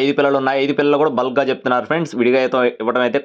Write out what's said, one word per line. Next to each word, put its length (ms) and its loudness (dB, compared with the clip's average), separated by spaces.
ఐదు 160 2
పిల్లలు 220 2
ఉన్నాయి. 240 0
ఐదు 160 0
పిల్లలు 240 2
కూడా 160 2
బల్క్‌గా 320 0
చెప్తున్నారు 400 -2
ఫ్రెండ్స్. 280 -4
విడిగా 220 4
అయితే 180 0
ఇవ్వడం 220 0
అయితే 200 0